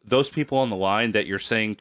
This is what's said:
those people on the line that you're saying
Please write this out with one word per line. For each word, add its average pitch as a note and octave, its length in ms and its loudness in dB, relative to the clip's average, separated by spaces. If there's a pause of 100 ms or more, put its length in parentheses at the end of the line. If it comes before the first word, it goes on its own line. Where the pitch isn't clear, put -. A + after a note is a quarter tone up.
those C3 240 2
people C#3+ 280 -2
on C3 120 2
the G#2 80 -4
line G#2 340 0
that G2 160 0
you're G2 120 -4
saying A2 420 -2